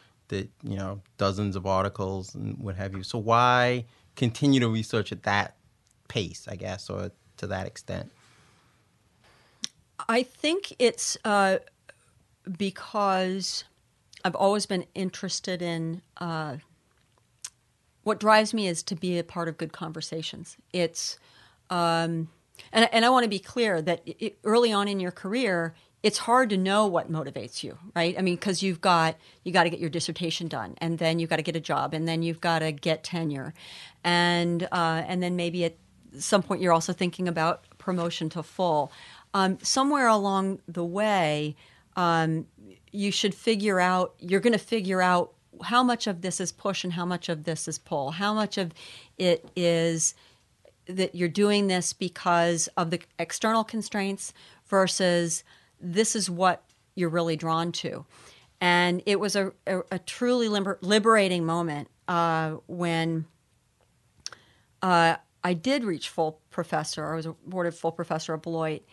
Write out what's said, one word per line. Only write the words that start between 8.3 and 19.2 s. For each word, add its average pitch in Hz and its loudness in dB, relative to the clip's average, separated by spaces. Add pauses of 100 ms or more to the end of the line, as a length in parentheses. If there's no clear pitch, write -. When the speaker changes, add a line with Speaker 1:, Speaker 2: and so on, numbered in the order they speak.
Speaker 2:
I 233 2
think 320 -4
it's, - 0
uh, 196 4 (1000)
because 190 -2 (600)
I've 180 -2
always 202 2
been 185 -4
interested 185 -6
in, 165 -4 (160)
uh, 160 -6 (1500)
what 208 -2
drives 214 6
me 214 0
is 170 -4
to 190 -6
be 180 -2
a 170 -2